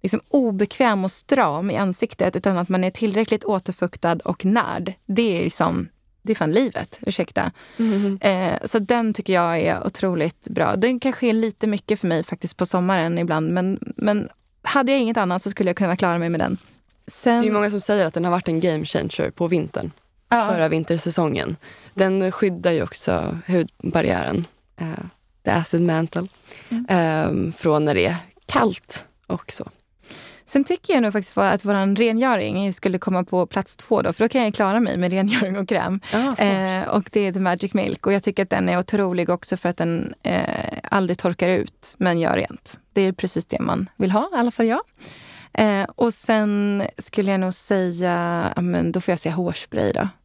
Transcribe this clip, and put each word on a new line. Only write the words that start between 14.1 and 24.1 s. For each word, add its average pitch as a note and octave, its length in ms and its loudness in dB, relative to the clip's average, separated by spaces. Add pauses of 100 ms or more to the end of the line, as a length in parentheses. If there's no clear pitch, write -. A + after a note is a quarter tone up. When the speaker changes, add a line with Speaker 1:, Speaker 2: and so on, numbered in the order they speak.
Speaker 1:
hade C4+ 300 2
jag C4+ 100 4
inget A3+ 160 0
annat F#3 240 0
så - 80 -4
skulle G3 200 0
jag F3 80 -2
kunna F3+ 180 2
klara F3 220 2
mig E3+ 120 0
med E3 100 -2
den. - 180 -2 (500)
Sen - 340 0
Speaker 2:
Det - 20 2
är G#3+ 40 2
ju G#3+ 60 2
många G#3 160 2
som G3+ 120 -4
säger G3+ 240 2
att D#3+ 80 -2
den E3+ 120 0
har F3 60 2
varit F3+ 160 0
en E3 120 0
game D#3+ 260 0
changer - 460 -2
på E3+ 160 -2
vintern. D#3+ 440 -2 (380)
Speaker 1:
Ja. A3+ 220 4
Speaker 2:
Förra E3 180 2
vintersäsongen. D#3+ 840 0 (380)
Den F#3+ 380 2
skyddar F3+ 400 0
ju D#3 120 0
också - 540 -2 (100)
hudbarriären, G2+ 1000 0 (320)